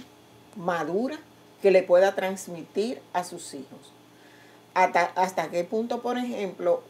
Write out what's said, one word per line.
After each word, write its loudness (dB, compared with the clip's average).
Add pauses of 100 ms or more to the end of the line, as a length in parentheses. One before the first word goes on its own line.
(560)
madura -4 (440)
que 6
le 6
pueda 4
transmitir -6 (120)
a -2
sus -14
hijos? -16 (960)
¿Hasta, 4 (100)
hasta 0
qué -2
punto, -4
por -2
ejemplo, -2